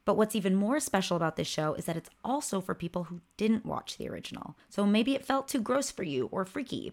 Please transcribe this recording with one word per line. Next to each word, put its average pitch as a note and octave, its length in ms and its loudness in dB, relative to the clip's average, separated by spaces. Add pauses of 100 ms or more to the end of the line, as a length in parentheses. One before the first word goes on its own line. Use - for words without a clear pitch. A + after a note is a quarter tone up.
But G3 120 4
what's G#3+ 200 4
even F#3+ 180 4
more G#3+ 260 4
special F#3 380 2
about D#3+ 180 0
this E3 120 0
show D#3 260 0
is - 100 -6
that E3 120 -2
it's D#3+ 120 -6 (160)
also A#3 380 0
for F#3 120 -4
people F3 300 -4
who F3 160 -10 (160)
didn't A3 300 2
watch - 320 -6
the - 100 -6
original. - 480 -10 (140)
So G3+ 160 2
maybe A3+ 280 4
it - 100 -4
felt C4+ 240 0
too C4+ 120 0
gross B3+ 300 0
for - 120 -8
you C3+ 300 -2
or F#3+ 140 -2
freaky, - 460 -6